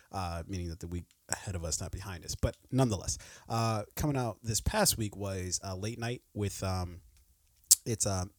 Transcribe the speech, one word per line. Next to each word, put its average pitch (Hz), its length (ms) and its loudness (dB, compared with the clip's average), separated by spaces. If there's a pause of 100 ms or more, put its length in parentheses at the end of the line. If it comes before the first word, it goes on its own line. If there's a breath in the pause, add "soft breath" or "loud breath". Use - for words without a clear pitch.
(120)
uh, 85 340 -4
meaning 90 220 -4
that 80 120 -8
the 87 80 -8
week 87 160 -4 (260)
ahead - 240 -4
of 85 100 -4
us, 80 160 -2
not 87 100 -4
behind 92 360 -8
us. - 80 -6
But - 220 0 (140)
nonetheless, 123 460 2 (320 loud breath)
uh, 113 360 2 (100)
coming 147 240 2
out 117 240 0
this 113 180 2
past - 380 4
week 104 180 -2
was, 95 480 -2
uh, 95 100 -4
Late 110 240 -4
Night 120 220 -4 (140)
with, 101 280 0
um, 90 380 -2 (840)
it's, 113 220 0
uh, 95 180 2 (140)